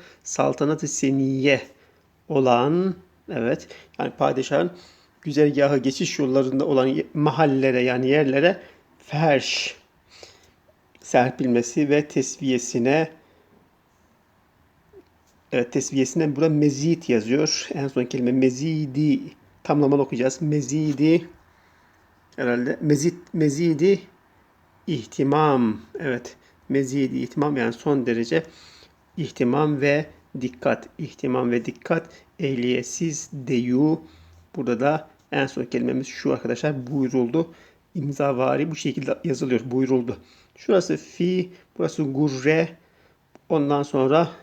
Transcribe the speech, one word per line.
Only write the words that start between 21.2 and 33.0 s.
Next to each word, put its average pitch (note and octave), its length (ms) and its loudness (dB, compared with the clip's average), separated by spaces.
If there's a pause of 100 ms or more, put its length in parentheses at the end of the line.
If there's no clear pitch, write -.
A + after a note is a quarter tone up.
herhalde, B2 460 -2
mezit, D3+ 520 -2
mezidi E3 680 2 (880)
ihtimam. C3+ 960 0 (180)
Evet, B2 360 -6 (340)
mezidi C3+ 480 -2
ihtimam, C#3+ 400 -2
yani A#2 160 0
son C#3 320 -2
derece A#2 380 -2 (760)
ihtimam C#3+ 640 0
ve D3 240 2 (360)
dikkat. - 560 -4
İhtimam B2+ 540 -4
ve A#2+ 140 -2
dikkat, - 440 -4 (300)
ehliyetsiz C3+ 960 -4